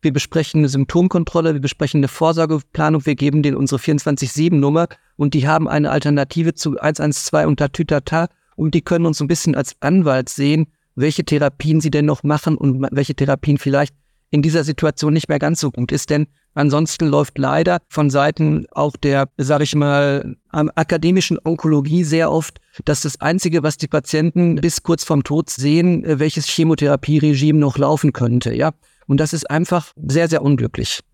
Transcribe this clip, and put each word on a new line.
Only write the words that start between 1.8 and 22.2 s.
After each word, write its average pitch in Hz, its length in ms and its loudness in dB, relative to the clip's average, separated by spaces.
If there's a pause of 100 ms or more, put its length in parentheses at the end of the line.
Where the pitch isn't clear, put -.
eine 139 80 2
Vorsorgeplanung, 156 960 0
wir 147 100 0
geben 143 260 2
denen 139 160 0
unsere 135 220 0
vierundzwanzig 147 520 -2
sieben 156 280 2
Nummer 151 280 2 (300)
und 147 160 0
die 139 140 0
haben 156 200 0
eine 147 220 0
Alternative 147 640 0
zu - 260 -4
eins 151 200 -2
eins 151 260 -2
zwei 156 220 0
und 147 100 2
Tatütata 156 720 -2 (280)
und 156 200 -2
die 165 60 2
können 170 260 0
uns 156 120 -2
ein 147 80 -2
bisschen 156 280 0
als - 260 -6
Anwalt 147 480 -2
sehen, 151 380 0 (280)
welche 147 300 0
Therapien 147 560 0
sie 156 80 0
denn 147 160 2
noch 147 160 0
machen 147 340 0
und 135 360 0
welche 135 240 -2
Therapien 139 420 0
vielleicht 139 380 -2 (340)
in 147 140 2
dieser 160 200 2
Situation 151 480 -2
nicht 156 160 0
mehr 147 120 0
ganz 156 200 0
so 139 120 -2
gut 123 200 -4
ist. - 200 -4
Denn 147 160 0 (260)
ansonsten 151 540 0
läuft 143 320 0
leider 160 480 0
von 147 240 0
Seiten 151 600 0
auch 143 240 -4
der, 139 420 0
sag 147 240 0
ich 147 120 -2
mal, 143 640 0 (140)
am 151 260 -2
akademischen 165 680 0
Onkologie 156 600 0
sehr 160 280 0